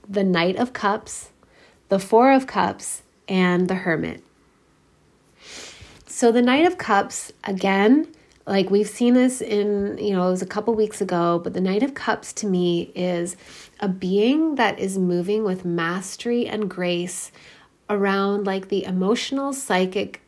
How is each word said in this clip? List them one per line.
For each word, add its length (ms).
the 160
Knight 320
of 160
Cups, 580
the 80
Four 340
of 140
Cups, 560
and 400
the 60
Hermit. 480
So 260
the 80
Knight 240
of 140
Cups, 540
again, 600
like, 240
we've 180
seen 260
this 280
in, 560
you 160
know, 140
it 20
was 120
a 40
couple 280
weeks 260
ago, 420
but 100
the 80
Knight 220
of 120
Cups 400
to 120
me 480
is 420
a 80
being 680
that 240
is 180
moving 480
with 200
mastery 840
and 240
grace 600
around, 560
like, 220
the 160
emotional, 680
psychic, 760